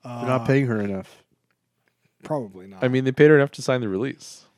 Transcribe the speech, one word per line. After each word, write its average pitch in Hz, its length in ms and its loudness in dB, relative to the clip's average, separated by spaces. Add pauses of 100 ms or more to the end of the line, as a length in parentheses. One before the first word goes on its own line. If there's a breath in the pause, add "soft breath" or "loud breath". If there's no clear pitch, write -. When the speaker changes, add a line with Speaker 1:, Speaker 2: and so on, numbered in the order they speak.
Speaker 1:
They're 120 80 -14
not 123 300 -4
Speaker 2:
Uh, - 40 -6
Speaker 1:
paying 139 200 2
her 110 140 -2
enough. 98 420 -10 (1000)
Speaker 2:
Probably 98 420 -8
not. 95 160 -10
Speaker 3:
I 131 60 0
mean, 131 160 0
they 131 80 0
paid 151 180 6
her 151 60 8
enough 139 160 2
to 131 100 -16
sign 127 180 -2
the 113 80 -4
release. - 560 -8 (140)